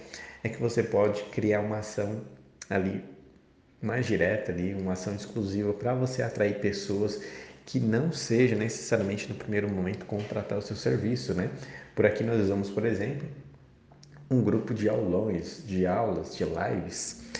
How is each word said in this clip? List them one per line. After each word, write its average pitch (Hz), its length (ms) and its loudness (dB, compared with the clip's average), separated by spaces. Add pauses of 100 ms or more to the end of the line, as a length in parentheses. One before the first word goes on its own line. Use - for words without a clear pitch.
(440)
é 110 60 0
que 110 120 -6
você 117 220 4
pode 104 480 4
criar 104 300 2
uma 107 160 -2
ação 104 460 -4 (460)
ali 95 320 0 (800)
mais 117 240 0
direta, 98 460 4
ali, 90 220 -2
uma 95 180 -2
ação 101 240 -4
exclusiva 101 560 -2
pra 120 240 0
você 127 260 0
atrair 107 380 2
pessoas 101 640 0 (440)
que - 140 -2
não 120 320 4
seja 117 460 4
necessariamente 104 720 0
no 104 60 -6
primeiro 104 340 0
momento 95 360 -2
contratar 104 520 -4
o 104 40 -2
seu 107 140 -6
serviço, 123 580 0
né? 85 160 0 (460)
Por 104 100 6
aqui 104 180 2
nós 113 180 4
usamos, 98 280 2
por 110 160 -2
exemplo, 107 400 -2 (1040)
um 127 120 6
grupo 110 320 2
de 104 160 2
aulões, 98 800 0
de 92 180 2
aulas, 90 500 0
de - 80 -2
lives. 85 800 -2 (180)